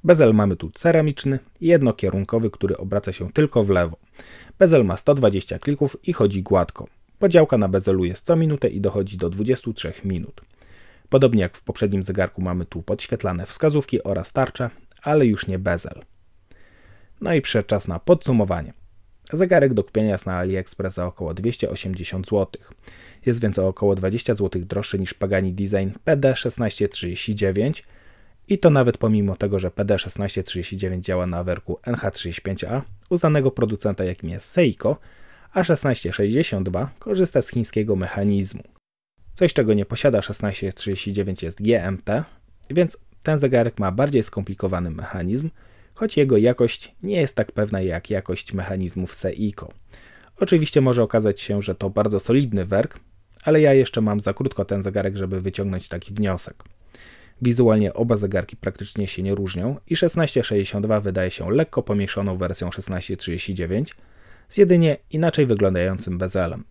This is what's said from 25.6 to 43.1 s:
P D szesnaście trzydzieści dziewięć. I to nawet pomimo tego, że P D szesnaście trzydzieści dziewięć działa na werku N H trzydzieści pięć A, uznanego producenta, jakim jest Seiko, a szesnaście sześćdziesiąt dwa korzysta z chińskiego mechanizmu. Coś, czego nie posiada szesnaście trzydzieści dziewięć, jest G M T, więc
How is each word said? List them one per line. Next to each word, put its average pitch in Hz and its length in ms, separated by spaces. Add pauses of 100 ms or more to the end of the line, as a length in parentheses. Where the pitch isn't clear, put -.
P 156 140
D 135 180
szesnaście 110 540
trzydzieści 90 460
dziewięć. 101 480 (680)
I 202 100
to 170 100
nawet 131 280
pomimo 104 380
tego, 101 240
że 92 120
P 101 140
D 98 140
szesnaście 95 440
trzydzieści 92 340
dziewięć 92 280
działa 90 220
na 87 160
werku 87 400
N 120 120
H 104 160
trzydzieści - 300
pięć 95 220
A, 131 180 (280)
uznanego 151 420
producenta, 107 520
jakim 90 260
jest - 200
Seiko, 143 500 (540)
a 180 100
szesnaście 139 500
sześćdziesiąt 101 560
dwa 92 200 (100)
korzysta 185 420
z - 80
chińskiego 110 460
mechanizmu. 98 680 (720)
Coś, 175 200
czego 110 200
nie 101 120
posiada 117 360
szesnaście 98 520
trzydzieści 98 400
dziewięć, 98 300
jest 82 180
G 113 220
M 95 140
T, 123 260 (460)
więc 170 280 (260)